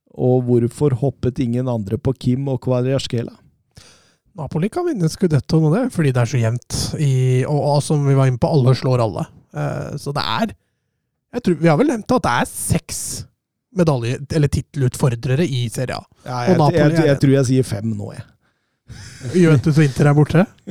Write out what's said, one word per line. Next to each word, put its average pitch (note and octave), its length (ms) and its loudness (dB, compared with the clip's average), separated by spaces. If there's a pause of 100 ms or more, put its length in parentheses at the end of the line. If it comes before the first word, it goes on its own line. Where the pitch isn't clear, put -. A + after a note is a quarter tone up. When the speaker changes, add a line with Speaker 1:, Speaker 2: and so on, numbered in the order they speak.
Speaker 1:
Og B2+ 360 0
hvorfor A#2+ 480 2
hoppet B2+ 460 -4
ingen B2+ 300 -2
andre A2 300 -4
på C#3 180 -2
Kim C3 320 -2
og C3 140 -4
Kvaratskhelia? B2+ 720 -2 (1000)
Speaker 2:
Napoli D#3+ 340 -4
kan F4 160 -4
vinne G#3 240 -2
Scudetto D#3+ 500 0
nå, D#3 120 2
det, G#3 80 2 (100)
fordi D3+ 240 0
det B2 80 2
er A2+ 80 0
så C3+ 80 -2
jevnt A2+ 380 -2 (220)
i, D3 120 0 (340)
og, D3 140 -2
og C#3+ 240 2
som D3 240 0
vi C#3 80 4
var C3+ 160 4
inne B2 80 -2
på, E3 100 0
alle C3 260 4
slår B2+ 280 0
alle. A2 220 -2 (240)
Eh, C#3+ 480 -8
så C#3+ 180 -10
det C#3+ 80 -4
er, C#3 300 -2 (840)
jeg A#3+ 80 -6
tror, F3 160 0
vi E3 100 2
har D3+ 80 4
vel C#4 140 2
nevnt A#3+ 240 -2
at B3+ 80 2
det B2 140 0
er F3 100 0
seks - 540 -6 (720)
medalje-, C3+ 560 -2
eller D3+ 200 0
tittelutfordrere C3 960 -2
i B2+ 240 -4
Serie A#2 300 -8
A. - 60 -14 (140)
Speaker 1:
Ja, B2+ 200 -10
Speaker 2:
Og A#2+ 80 -4
Speaker 1:
jeg, F3 120 2
Speaker 2:
Napoli D#3 200 4
Speaker 1:
jeg, D3 140 4
jeg, E3 100 2
Speaker 2:
er D3+ 80 4
Speaker 1:
jeg C#3 100 2
tror C3+ 140 4
jeg C3+ 160 2
sier C3 160 2
fem A2 240 -6
nå, G#2 220 -8
jeg. - 120 -16 (1080)
Speaker 2:
Juventus D#3+ 440 4
og D#3 80 4
Inter C#3+ 260 2
er C#3+ 60 4
borte. D#3+ 280 4 (240)